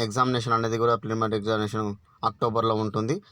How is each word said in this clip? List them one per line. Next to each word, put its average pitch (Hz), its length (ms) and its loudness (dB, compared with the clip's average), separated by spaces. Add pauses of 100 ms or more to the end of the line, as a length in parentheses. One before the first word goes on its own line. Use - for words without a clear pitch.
ఎగ్జామినేషన్ 123 520 0
అనేది 113 260 0
కూడా, 117 120 4
ప్రిలిమినరీ 110 460 -2
ఎగ్జామినేషన్ 107 480 -2 (400)
అక్టోబర్లో 113 540 0
ఉంటుంది. 110 340 -2 (140)